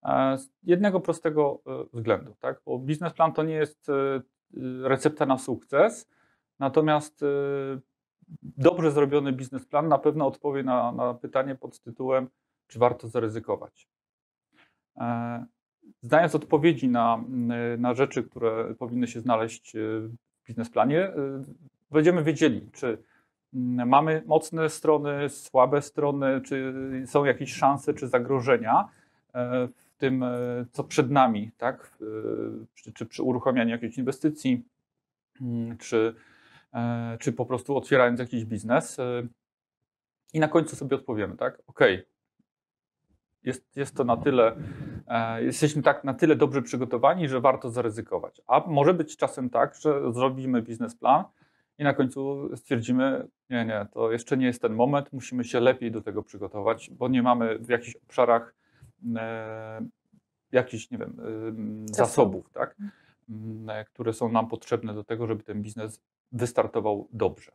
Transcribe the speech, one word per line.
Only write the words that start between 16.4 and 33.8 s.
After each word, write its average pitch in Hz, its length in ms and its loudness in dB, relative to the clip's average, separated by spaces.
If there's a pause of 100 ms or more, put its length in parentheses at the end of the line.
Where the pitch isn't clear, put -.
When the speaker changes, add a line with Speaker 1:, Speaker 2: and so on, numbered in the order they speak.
Speaker 1:
na, 117 340 2 (540)
na 123 160 0
rzeczy, 131 300 0
które 113 520 -4
powinny 120 320 -4
się 117 120 -10
znaleźć, 113 560 -2
e, 110 40 -8 (640)
w - 40 -20
biznesplanie, 120 520 0
e, 139 440 -6 (480)
będziemy 156 320 4
wiedzieli, 143 480 2
czy, 120 320 -6 (500)
mm, 123 360 -2
mamy 156 360 4
mocne 156 440 2
strony, 143 600 2
słabe 135 520 2
strony, 139 600 0
czy 131 320 -6 (320)
są 143 200 2
jakieś 127 280 0
szanse, 139 400 2
czy 143 140 -6
zagrożenia, 123 800 2 (440)
e, 123 340 -2
w - 300 -18
tym, 131 260 0
e, 123 60 -2 (420)
co 135 120 -8
przed 135 280 0
nami, 117 460 4
tak? 131 300 -6
W, - 140 -20
e, 110 720 -8
czy, - 200 -20
czy 120 120 -10
przy - 180 -8
uruchamianiu 123 480 0
jakiejś 117 260 -6